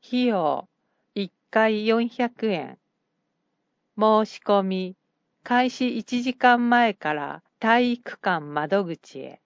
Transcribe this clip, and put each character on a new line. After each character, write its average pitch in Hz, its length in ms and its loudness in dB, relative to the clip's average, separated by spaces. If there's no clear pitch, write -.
費 247 200 0
用、 156 420 -2
一 196 200 -6
回 220 360 2
四 226 220 2
百 240 380 -4
円。 170 320 -4
申 214 260 4
し - 160 -16
込 202 220 2
み、 185 320 -4
開 247 260 2
始 247 280 -4
一 240 260 -6
時 254 100 -4
間 240 360 4
前 240 240 2
か 151 200 -6
ら 147 300 -8
体 240 320 2
育 240 200 -8
館 180 340 -4
窓 151 400 -2
口 156 340 -12
へ。 135 260 -16